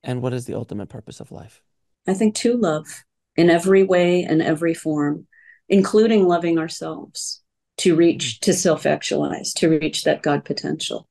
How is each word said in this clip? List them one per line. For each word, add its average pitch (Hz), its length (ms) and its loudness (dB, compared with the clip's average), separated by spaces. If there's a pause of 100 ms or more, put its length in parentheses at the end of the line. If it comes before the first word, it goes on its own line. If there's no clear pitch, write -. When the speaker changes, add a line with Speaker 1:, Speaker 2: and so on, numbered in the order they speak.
Speaker 1:
And 123 180 -6
what 123 100 -4
is 123 140 -8
the - 80 -10
ultimate 104 360 -8
purpose - 300 -18
of - 120 -18
life? 98 300 -20 (460)
Speaker 2:
I 190 60 0
think 214 220 0
to 240 200 0
love 156 480 -4 (320)
in 170 140 4
every 190 340 4
way 180 400 2
and 156 180 0
every 165 340 -2
form, 151 520 -4 (400)
including 208 600 4
loving 170 320 0
ourselves, - 840 -10 (360)
to 170 180 4
reach, - 420 2
Speaker 1:
Mm. - 40 -20
Speaker 2:
to 190 120 2
self-actualize, 147 1040 -2
to 165 140 2
reach 156 340 0
that 151 180 0
God 143 240 -2
potential. - 640 -8